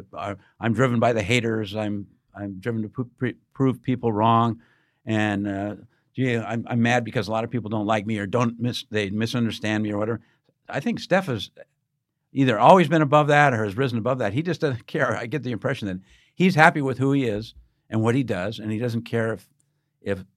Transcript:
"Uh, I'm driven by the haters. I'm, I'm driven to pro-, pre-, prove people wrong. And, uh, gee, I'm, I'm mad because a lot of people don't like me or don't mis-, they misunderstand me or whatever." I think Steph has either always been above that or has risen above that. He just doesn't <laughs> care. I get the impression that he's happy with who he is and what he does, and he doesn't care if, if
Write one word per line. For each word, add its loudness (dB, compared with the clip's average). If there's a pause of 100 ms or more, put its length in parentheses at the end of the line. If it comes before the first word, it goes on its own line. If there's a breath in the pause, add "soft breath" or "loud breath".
(120)
"Uh, -10 (260 soft breath)
I'm 0
driven 0
by 2
the -2
haters. -2
I'm, -6 (280)
I'm -10
driven -4
to -8
pro-, -10
pre-, -4 (180)
prove 0
people -2
wrong. 2 (460 soft breath)
And, 0
uh, -6 (400)
gee, -2
I'm, -6
I'm 0
mad 2
because -4
a -6
lot -2
of -8
people -6
don't -2
like 0
me -4
or -4
don't 0
mis-, -6
they -2
misunderstand -2
me -4
or -4
whatever." -4 (480 soft breath)
I -6
think -4
Steph 0
has -4 (840)
either 2
always 8
been 4
above 4
that 6
or 0
has -4
risen 0
above -2
that. 0
He -2
just -4
doesn't -4
<laughs> -8
care. -2
I -8
get -6
the -6
impression -6
that -8 (340 soft breath)
he's 2
happy 6
with -2
who 2
he 2
is -6 (340)
and -2
what 2
he 2
does, -4
and -6
he -4
doesn't -4
care -4
if, -16 (540)
if -6 (120)